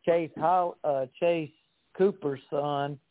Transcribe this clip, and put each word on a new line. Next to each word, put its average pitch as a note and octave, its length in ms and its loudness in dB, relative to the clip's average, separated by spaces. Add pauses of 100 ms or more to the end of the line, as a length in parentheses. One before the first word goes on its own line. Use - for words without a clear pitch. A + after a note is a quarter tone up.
Chase E3 340 2
Hol-, F3 460 2
uh, C#3 220 0 (140)
Chase E3+ 300 0 (460)
Cooper's E3+ 440 0 (100)
son, C#3+ 480 -2 (120)